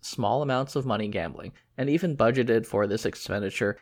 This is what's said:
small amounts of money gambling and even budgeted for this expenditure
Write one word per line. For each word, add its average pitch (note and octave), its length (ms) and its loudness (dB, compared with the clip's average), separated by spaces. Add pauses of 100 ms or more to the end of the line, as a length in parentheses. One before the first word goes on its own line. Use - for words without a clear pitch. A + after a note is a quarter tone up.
small A#2+ 420 0
amounts C3+ 320 -2
of C3+ 120 -2
money G#2+ 200 0
gambling F#2+ 460 -6 (260)
and C3 100 0
even E3 280 0
budgeted A#2 500 4
for G#2 220 2
this G2+ 180 -2
expenditure G2+ 760 -2